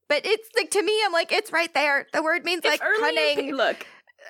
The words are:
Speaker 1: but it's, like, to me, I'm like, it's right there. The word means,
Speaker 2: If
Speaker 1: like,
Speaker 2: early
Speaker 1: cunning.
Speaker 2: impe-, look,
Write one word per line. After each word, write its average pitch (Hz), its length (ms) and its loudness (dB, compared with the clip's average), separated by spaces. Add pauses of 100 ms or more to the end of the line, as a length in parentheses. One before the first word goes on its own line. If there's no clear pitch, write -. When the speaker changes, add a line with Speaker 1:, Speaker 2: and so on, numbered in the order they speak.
Speaker 1:
but 294 160 0
it's, 427 320 0
like, - 140 0
to 381 120 2
me, 415 100 0 (120)
I'm 359 80 -2
like, 339 180 0
it's 370 220 0
right 330 200 0
there. 285 380 0
The 311 120 0
word 330 200 0
means, 339 220 -2
Speaker 2:
If 294 60 2
Speaker 1:
like, 302 120 0
Speaker 2:
early 415 160 2 (160)
Speaker 1:
cunning. 294 380 0
Speaker 2:
impe-, 269 40 -4
look, - 280 0 (440)